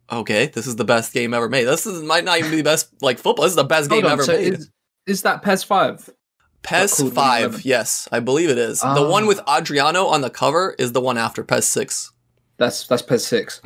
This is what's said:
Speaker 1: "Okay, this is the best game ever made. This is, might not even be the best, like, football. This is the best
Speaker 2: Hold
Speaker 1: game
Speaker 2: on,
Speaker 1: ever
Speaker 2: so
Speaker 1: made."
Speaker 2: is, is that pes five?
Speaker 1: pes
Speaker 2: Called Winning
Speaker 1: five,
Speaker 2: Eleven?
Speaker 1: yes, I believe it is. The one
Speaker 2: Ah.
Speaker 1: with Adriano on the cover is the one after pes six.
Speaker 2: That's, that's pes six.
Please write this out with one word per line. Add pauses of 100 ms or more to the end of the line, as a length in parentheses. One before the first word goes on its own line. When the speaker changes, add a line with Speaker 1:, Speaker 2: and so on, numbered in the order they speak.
(120)
Speaker 1:
"Okay,
this
is
the
best
game
ever
made.
This
is,
might
not
even
be
the
best, (120)
like,
football.
This
is
the
best
Speaker 2:
Hold
Speaker 1:
game
Speaker 2:
on,
Speaker 1:
ever
Speaker 2:
so
Speaker 1:
made."
Speaker 2:
is, (380)
is
that
pes
five? (520)
Speaker 1:
pes
Speaker 2:
Called
Winning
Speaker 1:
five,
Speaker 2:
Eleven?
Speaker 1:
yes,
I
believe
it
is.
The
one
Speaker 2:
Ah.
Speaker 1:
with
Adriano
on
the
cover
is
the
one
after
pes
six. (440)
Speaker 2:
That's,
that's
pes
six.